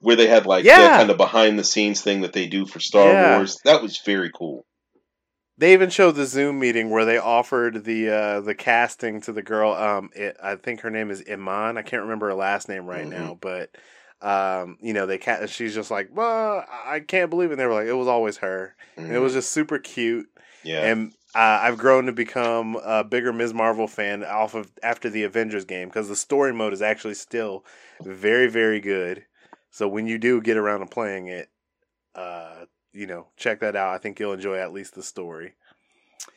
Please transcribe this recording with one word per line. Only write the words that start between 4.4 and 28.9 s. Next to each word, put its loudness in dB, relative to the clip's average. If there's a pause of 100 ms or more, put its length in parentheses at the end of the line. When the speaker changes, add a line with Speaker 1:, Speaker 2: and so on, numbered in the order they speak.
Speaker 2:
They 8
even 6
showed 4
the -2
Zoom -2
meeting 0
where 2
they 2
offered 0
the, -2
uh, -2
the -6
casting -2
to -12
the -8
girl. 0
Um, -4
it, -10
I -8
think -12
her -10
name -6
is -12
Iman. -6
I -10
can't -8
remember -6
her -4
last -4
name -10
right -12
Speaker 1:
Mm-hmm. -14 (160)
Speaker 2:
now, -16
but, -10 (520)
um, -4
you -8
know, -2
they -4
ca-, -4
she's -10
just -8
like, -6
"Well, -4
I, -12
I -6
can't -2
believe -2
it." -4
And -6
they 0
were 0
like, -2
"It -2
was -2
always 0
her." -8 (220)
And -10
it 0
was 0
Speaker 1:
Mm-hmm. 0
Speaker 2:
just -6
super -2
cute. -4 (380)
Speaker 1:
Yeah. -4
Speaker 2:
And, -2 (220)
uh, 4
I've 0
grown 4
to -4
become -4
a -2
bigger -4
Ms. -4
Marvel -2
fan -8
off -4
of, -10 (120)
after -6
the -4
Avengers -4
game, -10
'cause -6
the -8
story 0
mode -4
is -6
actually -4
still -10 (360)
very, 0
very 0
good. -4 (460)